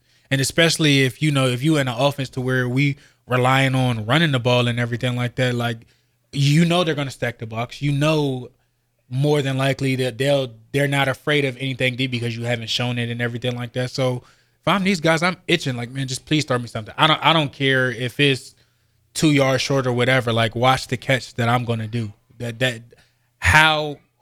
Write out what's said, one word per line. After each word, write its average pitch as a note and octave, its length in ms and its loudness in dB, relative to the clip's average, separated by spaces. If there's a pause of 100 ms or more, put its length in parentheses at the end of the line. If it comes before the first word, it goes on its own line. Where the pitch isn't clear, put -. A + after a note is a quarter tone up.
(320)
And C3+ 100 2
especially D3+ 600 2
if, C3 180 -2
you D#3 100 2
know, C3+ 160 2
if B2 160 -2
you D#3 140 2
in C3+ 100 0
an A#2+ 80 -4
offense C3+ 360 -2
to C3 100 -6
where B2+ 260 0
we C#3 300 0 (300)
relying C3 480 2
on B2 300 0
running D3+ 260 2
the B2+ 80 2
ball B2 280 2
and A#2+ 120 -2
everything A#2+ 360 -2
like B2 200 -4
that, B2 180 0
like, A#2 240 -2 (540)
you C#3+ 340 4
know E3+ 180 2
they're E3 120 0
gonna C#3 160 -6
stack - 260 -6
the A#2 100 -12
box. A2 340 -8
You C#3+ 120 0
know C#3+ 560 0 (600)
more D3 320 2
than C3+ 160 -2
likely C3+ 400 0
that B2+ 200 -2
they'll, C3+ 360 0 (180)
they're C#3 160 2
not C#3 200 0
afraid C#3+ 380 0
of B2+ 120 -4
anything C3 380 -2
deep C3 160 -2
because A#2 240 -4
you A#2 80 -8
haven't A#2 260 -4
shown B2 300 -4
it A#2 100 -4
and A#2+ 120 -6
everything A#2+ 340 -4
like A#2+ 180 -10
that. B2+ 180 -4
So B2+ 260 -2 (420)
if - 80 -16
I'm F#3 160 2
these F#3+ 160 2
guys, D#3+ 240 2
I'm F3+ 140 0 (100)
itching, C#3+ 300 -2
like, A#2+ 140 -8
"Man, C3+ 160 -6
just B2+ 180 -8
please D3+ 180 0
throw B2+ 140 0
me A#2+ 100 -8
something." G#2+ 300 -12
I C#3+ 100 4
don't, D3+ 160 0
I D3 100 6
don't D3+ 200 0
care C3 380 0
if A#2+ 280 -6
it's C#3 360 0 (580)
two D#3+ 180 2
yards C3+ 300 2
short C3+ 260 -2
or B2 60 0
whatever. A#2+ 400 0
Like, A2+ 220 0
watch B2+ 320 2
the C3 100 -4
catch - 380 -4
that A#2 120 -2
I'm B2 180 2
gonna A2+ 220 -4
do. A2 240 -6 (280)
That, A#2 200 -8
that, A#2+ 220 -2 (580)
how, D#3 600 2 (220)